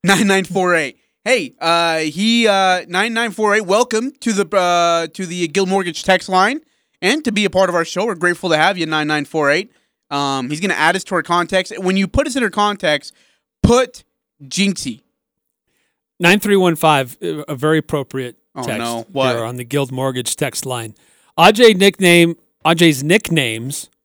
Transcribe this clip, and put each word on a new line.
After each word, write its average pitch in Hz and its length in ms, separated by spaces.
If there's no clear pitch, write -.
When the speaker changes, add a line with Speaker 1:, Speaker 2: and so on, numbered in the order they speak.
Speaker 1:
Nine 196 240
nine 190 180
four 180 300
eight. 143 240
Hey, 208 340
uh, 165 420
he, 214 460
uh, 190 400
nine 196 280
nine 226 160
four 208 240
eight, 214 100
welcome 226 540
to 233 120
the, 196 240
uh, 170 520
to 190 180
the 175 220
Guild 185 200
Mortgage 185 360
text 185 260
line, 196 320
and 277 240
to 233 60
be 214 140
a 190 40
part 185 180
of 175 60
our 170 100
show. 185 220
We're 226 80
grateful 175 380
to 151 60
have 180 200
you, 170 80
nine 156 220
nine 151 180
four 151 240
eight. 170 220
Um, 139 400
he's 151 80
gonna 190 160
add 160 200
us 185 100
to 190 100
our 160 80
contacts. 175 520
When 190 220
you 196 100
put 277 200
us 247 80
in 262 80
our 196 80
contacts, 196 600
put 247 400
Jinxie. 135 580
Speaker 2:
Nine 180 200
three 202 160
one 180 200
five, 139 440
uh, 156 280
a 151 80
very 151 240
appropriate 135 560
Speaker 1:
Oh, 131 100
Speaker 2:
text 120 140
Speaker 1:
no. 117 340
What? 131 240
Speaker 2:
here 117 80
on 120 120
the 123 100
Guild 131 260
Mortgage 127 440
text 135 320
line. 117 260
Ajay 214 400
nickname, 175 600
Ajay's 160 400
nicknames 139 840